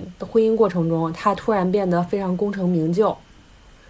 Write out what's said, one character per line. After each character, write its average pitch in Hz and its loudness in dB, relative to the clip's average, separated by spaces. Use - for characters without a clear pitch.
婚 220 2
姻 220 2
过 214 4
程 175 0
中， 165 0
他 202 0
突 208 -2
然 185 0
变 196 0
得 175 2
非 196 -4
常 185 -2
功 208 -2
成 190 -2
名 170 0
就， 196 2